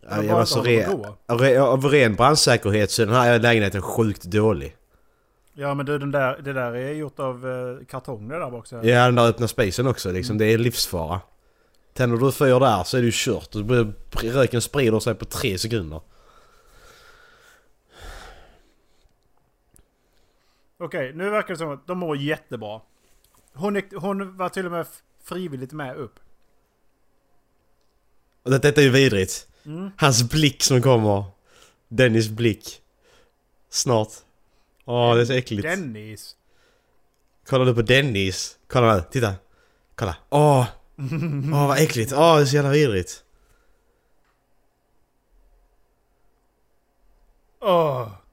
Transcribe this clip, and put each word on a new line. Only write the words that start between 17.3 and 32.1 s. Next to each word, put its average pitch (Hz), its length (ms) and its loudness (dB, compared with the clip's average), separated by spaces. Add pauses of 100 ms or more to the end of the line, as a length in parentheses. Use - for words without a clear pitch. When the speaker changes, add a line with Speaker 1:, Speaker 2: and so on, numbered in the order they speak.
Speaker 2:
Okej, 147 360 -8
nu 185 160 -6
verkar 208 180 -4
det 180 100 -8
som 160 140 -8
att 139 140 -16
de 180 120 -8
mår 160 180 -4
jättebra. 120 640 -8 (760)
Hon 202 200 -6
gick, 196 200 -6
hon 190 420 -8
var 185 120 -6
till 185 180 -6
och 170 60 -8
med 170 80 -6
f-, - 220 -14 (220)
frivilligt 147 480 -10
med 143 240 -12
upp. - 240 -16 (2250)
Speaker 1:
Och 123 80 -4
det, 131 80 4
detta 147 220 4
är 143 40 8
ju 131 60 6
vidrigt. 120 580 2 (180)
Speaker 2:
Mm. 175 300 -12
Speaker 1:
Hans 120 340 2
blick 151 320 0
som 127 200 2
kommer. 107 420 2 (640)
Dennis 113 400 2